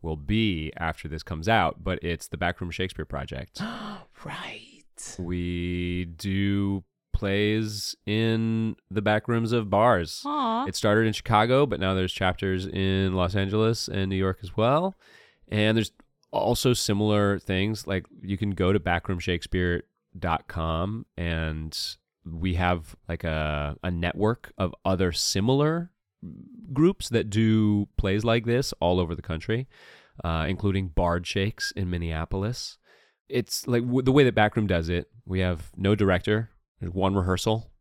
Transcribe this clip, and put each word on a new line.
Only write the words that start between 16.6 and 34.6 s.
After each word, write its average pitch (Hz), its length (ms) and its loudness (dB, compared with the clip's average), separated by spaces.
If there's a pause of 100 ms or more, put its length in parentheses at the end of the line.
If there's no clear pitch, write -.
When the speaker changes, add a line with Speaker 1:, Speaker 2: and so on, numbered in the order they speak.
Speaker 1:
similar 104 680 2
things. 98 480 -2
Like, 92 200 -4 (160)
you 98 140 -4
can 101 140 -2
go 92 220 2
to 101 80 4
backroomshakespeare 87 1040 -2 (360)
dot 82 300 -2
com 85 580 -4 (100)
and 80 600 -4 (480)
we 85 300 -4
have, 87 400 -2 (140)
like, 85 160 -6
a, 76 580 -2
a 90 80 -2
network 87 680 -2
of 92 160 -2 (100)
other 92 280 2
similar 147 800 0 (840)
groups 160 380 2
that 110 200 2
do 107 560 4 (100)
plays 104 280 2
like 117 220 2
this 120 340 0
all 90 180 4
over 85 160 0
the - 80 -10
country, 107 460 -2 (560)
uh, 80 240 0
including 95 400 0
Bard 87 380 0
Shakes - 460 -2
in 92 180 -4
Minneapolis. 87 880 -4 (500)
It's - 380 -4
like, 120 160 2
w-, 127 200 0
the 131 100 4
way 143 120 8
that 117 100 4
Backroom 107 320 4